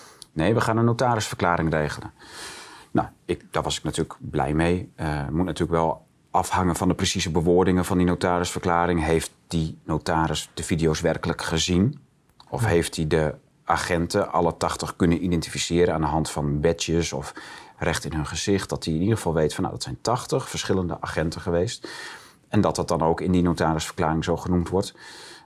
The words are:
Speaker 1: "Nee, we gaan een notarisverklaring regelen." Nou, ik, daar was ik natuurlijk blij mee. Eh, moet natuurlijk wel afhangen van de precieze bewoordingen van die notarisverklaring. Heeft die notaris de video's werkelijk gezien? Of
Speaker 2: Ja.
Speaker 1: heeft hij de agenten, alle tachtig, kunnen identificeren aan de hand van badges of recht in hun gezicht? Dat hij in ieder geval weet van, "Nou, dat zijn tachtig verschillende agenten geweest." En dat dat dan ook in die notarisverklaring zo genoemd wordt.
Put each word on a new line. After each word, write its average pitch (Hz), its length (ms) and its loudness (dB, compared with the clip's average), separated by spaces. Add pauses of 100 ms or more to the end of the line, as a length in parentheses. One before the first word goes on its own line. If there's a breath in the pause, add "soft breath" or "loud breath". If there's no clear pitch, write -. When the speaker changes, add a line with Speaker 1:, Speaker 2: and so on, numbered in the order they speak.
(320 loud breath)
Speaker 1:
"Nee, 87 220 2
we 117 60 4
gaan 110 160 0
een 117 80 4
notarisverklaring 107 840 2
regelen." 76 400 -2 (800 loud breath)
Nou, - 180 0 (160)
ik, - 260 -6
daar 80 120 -2
was 73 160 -4
ik - 60 -14
natuurlijk 78 360 -4
blij 73 340 -2
mee. 85 420 0
Eh, 73 320 -4
moet 80 180 0
natuurlijk 82 320 0
wel 82 280 0 (240)
afhangen 92 460 2
van 95 120 0
de 87 60 4
precieze 92 360 -2
bewoordingen 87 540 4
van 95 140 0
die 90 80 4
notarisverklaring. 87 960 2
Heeft 80 260 2 (160)
die 80 380 -4
notaris 80 720 0
de - 80 -8
video's 78 380 2
werkelijk 82 420 0
gezien? 90 560 2 (500)
Of 127 140 -4
Speaker 2:
Ja. 110 60 2
Speaker 1:
heeft 85 280 2
hij 80 100 0
de 78 280 2 (300)
agenten, 85 680 0
alle 85 240 2
tachtig, - 400 -4
kunnen 85 280 2
identificeren 85 680 0
aan 80 60 -2
de 78 60 0
hand 78 240 0
van 73 300 -2
badges 82 520 0
of 71 220 -8 (440 loud breath)
recht 80 260 -2
in 76 80 -6
hun 78 140 -2
gezicht? 95 420 0
Dat - 160 -4
hij 82 100 0
in 78 60 0
ieder 107 160 2
geval 85 180 -2
weet 78 200 2
van, - 80 -4
"Nou, - 120 -4
dat - 100 -8
zijn 127 160 -10
tachtig 127 480 -2
verschillende 90 520 -2
agenten 82 400 -4
geweest." 90 480 -2 (600 loud breath)
En 107 120 2
dat 82 160 4
dat 87 120 -2
dan 78 140 2
ook 80 180 4
in 87 120 2
die 90 100 4
notarisverklaring 80 800 0
zo 85 120 0
genoemd 87 320 0
wordt. 92 260 0 (520 loud breath)